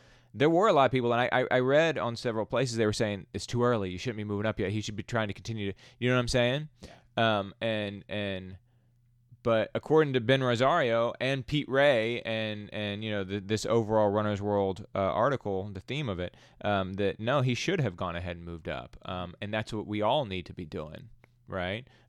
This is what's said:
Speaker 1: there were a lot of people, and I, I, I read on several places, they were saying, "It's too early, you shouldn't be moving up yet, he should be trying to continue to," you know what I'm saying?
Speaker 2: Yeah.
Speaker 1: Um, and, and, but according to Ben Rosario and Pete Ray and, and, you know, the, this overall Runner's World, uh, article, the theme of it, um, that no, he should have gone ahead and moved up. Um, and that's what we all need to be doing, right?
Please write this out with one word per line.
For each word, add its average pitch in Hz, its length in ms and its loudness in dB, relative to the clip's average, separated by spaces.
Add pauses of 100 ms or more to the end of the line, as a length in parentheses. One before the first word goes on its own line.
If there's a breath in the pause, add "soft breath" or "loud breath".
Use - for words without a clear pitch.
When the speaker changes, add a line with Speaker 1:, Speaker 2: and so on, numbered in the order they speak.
(340 soft breath)
Speaker 1:
there 135 160 4
were 180 180 6
a 196 60 4
lot 139 100 8
of 120 80 4
people, 123 220 2
and 120 80 2
I, 127 180 2
I, - 160 2
I - 40 4
read 147 360 4
on 117 180 -2
several 113 300 -2
places, 120 320 0
they 113 80 4
were 107 80 4
saying, 104 400 -2
"It's - 140 -6
too 120 180 0
early, 113 260 2
you 90 60 -6
shouldn't 107 220 -6
be 107 60 -6
moving 104 200 -2
up 110 160 -2
yet, 95 100 2
he 107 120 -2
should 107 140 -8
be 98 60 -6
trying 110 260 -2
to 98 60 -8
continue 101 380 -6
to," - 60 -18 (200 loud breath)
you 123 120 0
know 127 60 4
what 123 40 4
I'm 120 80 -2
saying? 131 400 0 (480 loud breath)
Speaker 2:
Yeah. 113 220 2
Speaker 1:
Um, 98 240 -6
and, 104 480 -4
and, 95 480 -6 (840)
but 113 320 2
according 151 380 4
to 127 80 2
Ben 131 220 4
Rosario 123 800 2
and 131 260 -2
Pete 151 220 -2
Ray 120 520 4
and, 107 520 -4
and, 104 300 -4
you 110 80 -4
know, 101 140 -2
the, 98 160 -4
this 101 240 -2
overall 107 460 4
Runner's 104 320 0
World, 101 420 0 (100)
uh, 95 40 -2
article, 101 760 0
the 95 80 -10
theme 147 280 -6
of 90 120 -4
it, 90 160 -8 (260 loud breath)
um, 95 320 -2
that 98 240 -2
no, 123 220 0
he 127 140 2
should 175 260 -2
have 101 160 -2
gone 87 180 -6
ahead 87 220 -6
and 85 80 -14
moved 85 240 -10
up. 64 280 -8 (100)
Um, 90 340 -8
and 104 140 -8
that's 107 180 -4
what 107 140 -6
we 104 160 -2
all 123 240 2
need 92 200 -6
to - 60 -14
be 85 140 -12
doing, 78 420 -12 (380)
right? 95 400 -6 (220 soft breath)